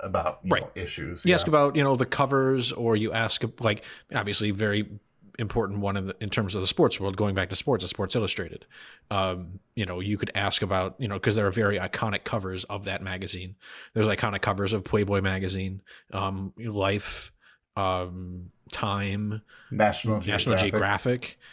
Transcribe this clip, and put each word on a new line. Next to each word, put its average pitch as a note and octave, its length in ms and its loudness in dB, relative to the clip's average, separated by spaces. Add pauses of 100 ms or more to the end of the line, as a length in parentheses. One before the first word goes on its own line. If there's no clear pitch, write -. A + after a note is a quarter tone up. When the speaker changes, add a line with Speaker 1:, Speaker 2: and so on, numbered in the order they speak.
Speaker 1:
about, F#2+ 400 -2
you F#2 80 0
Speaker 2:
Right. F#2 120 2
Speaker 1:
know, - 120 -12
issues. F2 500 -8
Speaker 2:
You F3+ 80 6
ask E3+ 140 2
Speaker 1:
Yeah. D#3+ 40 2
Speaker 2:
about, C#3+ 260 6
you C#3+ 60 6
know, C3+ 120 4
the A#2+ 100 4
covers, C3+ 680 2
or A2+ 240 2
you G#2+ 160 0
ask, A2+ 280 0 (200)
like, A2 220 2 (300)
obviously G#2 380 2
very G#2 480 0 (400)
important G#2 400 -2
one G2+ 160 0
in, F#2+ 120 -2
the, F#2+ 120 -6
in G#2 100 -4
terms G2+ 260 0
of F#2+ 60 -2
the F#2+ 60 0
sports - 320 4
world, F#2+ 160 -2
going G2+ 180 0
back F#2+ 160 0
to F#2+ 60 -4
sports, A#2+ 300 0
is - 40 -2
Sports G2+ 280 -2
Illustrated. - 480 -4 (440)
Um, F#2 500 -2 (160)
you G#2 100 0
know, F2+ 160 -4
you G2+ 160 0
could - 180 -4
ask G2+ 260 2
about, F#2+ 380 0
you B2+ 80 -2
know, G2+ 100 -4
'cause G#2+ 200 2
there G2+ 100 4
are F#2+ 40 2
very G2+ 280 2
iconic G2+ 460 -2
covers F#2+ 400 -4
of G2+ 180 -8
that F#2+ 180 -4
magazine. F#2+ 540 -8 (380)
There's G#2+ 140 4
iconic G2+ 340 0
covers G2+ 320 0
of G2 100 0
Playboy G2+ 380 2
magazine, F#2+ 600 -2 (300)
um, G2 460 -4
Life, G#2 760 -2 (460)
um, F2+ 720 -4 (200)
Time, G#2 720 -2 (300)
Speaker 1:
National G#2+ 500 2
Speaker 2:
National G#2 360 2
Speaker 1:
Geographic. G2 140 2
Speaker 2:
Geographic. G#2 680 0 (140)